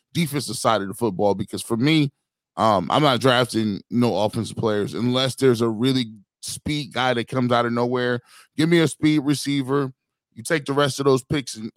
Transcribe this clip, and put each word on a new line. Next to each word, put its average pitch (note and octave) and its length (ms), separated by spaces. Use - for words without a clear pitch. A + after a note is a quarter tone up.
defensive C#3+ 460
side A2 240
of G2 80
the F#2+ 40
football." G2+ 420
Because G2+ 260
for A#2 160
me, C#3+ 340
um, G#2 340
I'm C#3+ 120
not C3 180
drafting A2+ 680
no A#2 280
offensive G#2 400
players G#2 360
unless B2 420
there's B2 260
a A#2 80
really A#2+ 420
speed D3 500
guy B2+ 220
that A#2 160
comes B2 240
out A#2+ 120
of A#2 60
nowhere. B2 480
Give D#3 100
me E3+ 120
a D#3 100
speed D3+ 300
receiver. C#3 760
You A#2 100
take D3+ 220
the C#3+ 80
rest C#3+ 260
of C#3 60
those C3 180
picks, C#3 320
and, A2 220